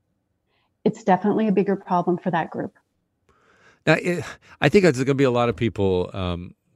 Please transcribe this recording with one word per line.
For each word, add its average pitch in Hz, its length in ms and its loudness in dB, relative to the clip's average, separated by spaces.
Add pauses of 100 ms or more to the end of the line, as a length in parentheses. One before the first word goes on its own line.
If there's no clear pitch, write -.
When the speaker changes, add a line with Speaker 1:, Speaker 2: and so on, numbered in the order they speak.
(840)
Speaker 1:
It's 214 200 -2
definitely 202 440 2
a 208 40 2
bigger 196 240 0
problem 180 420 -2
for 180 140 -6
that 165 180 -4
group. - 240 -10 (1120)
Speaker 2:
Now, 156 140 4
it, 175 240 -4 (380)
I 143 80 4
think 190 140 4
there's 147 200 4
gonna 139 100 0
be 135 120 2
a 127 40 4
lot 120 200 0
of 104 60 -2
people, 95 580 0
um, 90 420 -6 (200)